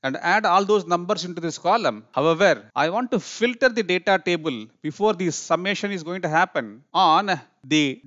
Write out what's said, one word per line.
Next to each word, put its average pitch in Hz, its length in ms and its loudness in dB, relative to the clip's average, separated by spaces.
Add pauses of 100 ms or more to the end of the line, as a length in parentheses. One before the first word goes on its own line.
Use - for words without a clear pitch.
and 135 120 -4
add 208 300 0
all 190 180 4
those 196 220 0
numbers 175 400 -2
into 175 140 -10
this 160 180 -6
column. 165 540 0
However, 156 600 2
I 143 140 0
want 233 220 -4
to 208 100 0
filter 240 480 0
the 226 140 0
data 185 420 2
table 151 420 -2 (140)
before 196 320 0
the 175 180 0
summation 190 640 -2
is 180 100 -6
going 175 200 -8
to 170 60 -4
happen 147 540 -2 (100)
on 180 480 2 (220)
the 143 440 0